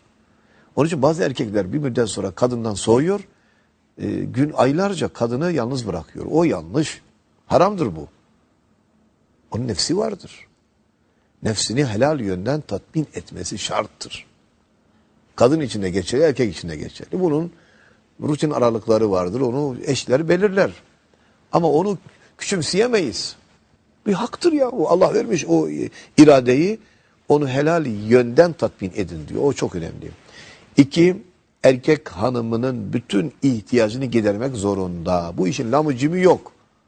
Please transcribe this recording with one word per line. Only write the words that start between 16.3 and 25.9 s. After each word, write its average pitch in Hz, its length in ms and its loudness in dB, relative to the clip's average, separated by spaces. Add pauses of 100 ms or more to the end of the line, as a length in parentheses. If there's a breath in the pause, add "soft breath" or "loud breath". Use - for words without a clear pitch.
için 85 120 -10
de 78 60 -8
geçerli. - 440 -10
Bunun 165 320 0 (720 soft breath)
rutin 147 300 -2
aralıkları 113 600 2
vardır, 92 300 0
onu 131 440 -2
eşler 143 440 0
belirler. 185 420 2 (800 soft breath)
Ama 165 200 2
onu 180 260 2 (400 soft breath)
küçümseyemeyiz. 190 1000 -2 (720)
Bir 202 60 2
haktır - 400 0
ya, 269 160 2
o 233 180 -2
Allah 175 260 4
vermiş 220 340 0
o 160 200 2 (500 loud breath)